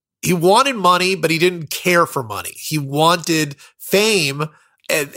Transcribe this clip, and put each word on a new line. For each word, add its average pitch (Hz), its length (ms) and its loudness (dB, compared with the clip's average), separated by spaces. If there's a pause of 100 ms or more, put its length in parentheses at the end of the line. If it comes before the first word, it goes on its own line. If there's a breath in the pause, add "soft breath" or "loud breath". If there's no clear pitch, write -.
(220)
he 160 100 -2
wanted 208 440 2
money, 180 400 2
but 160 160 0
he 160 80 0
didn't 175 320 0
care 175 340 2
for 143 160 -6
money. 104 340 -8
He - 220 -6
wanted 156 760 0 (240 soft breath)
fame, 180 640 0 (480 soft breath)
and, 147 240 -2